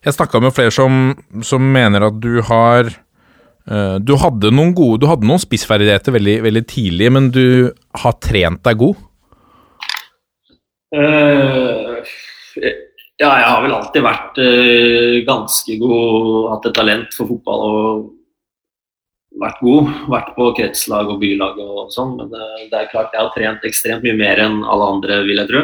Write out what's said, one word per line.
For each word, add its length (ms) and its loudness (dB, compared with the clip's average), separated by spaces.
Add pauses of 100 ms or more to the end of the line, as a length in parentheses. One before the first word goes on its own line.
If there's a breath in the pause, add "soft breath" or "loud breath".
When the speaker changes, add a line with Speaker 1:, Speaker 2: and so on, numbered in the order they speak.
Speaker 1:
Jeg 80 -2
snakket 260 0
med 140 0
flere 160 2
som, 400 2 (320)
som 300 0
mener 340 4
at 160 -4
du 180 0
har, 460 4 (800 soft breath)
eh, 320 -2
du 160 2
hadde 400 2
noen 180 4
gode, 280 2
du 80 4
hadde 180 0
noen 160 2
spissferdigheter 720 2
veldig, 280 2
veldig 220 0
tidlig, 460 0
men 180 4
du 140 2 (520)
har 280 -2
trent 400 0
deg 160 2
god? 240 0 (1900 soft breath)
Speaker 2:
Eh, 1040 0 (1160 loud breath)
ja, 160 4
jeg 180 4
har 140 2
vel 120 -2
alltid 300 -2
vært, 340 -4
eh, 880 4
ganske 540 -4
god, 760 0
hatt 160 -4
et 80 -2
talent 400 -2
for 100 -6
fotball 400 -4
og 380 -2 (1300)
vært 260 -10
god, 280 4 (200)
vært 260 -4
på 200 0
kretslag 560 -4
og 100 -8
bylag 380 -4
og 340 -12
sånn, 240 -6
men, 160 -14
eh, 380 -16
det 20 -6
er 160 -4
klart 240 -6
jeg 80 -4
har 140 -4
trent 280 -6
ekstremt 400 -6
mye 140 -2
mer 200 0
enn 260 -2
alle 300 0
andre, 320 -2
vil 120 -2
jeg 120 -4
tro. 140 0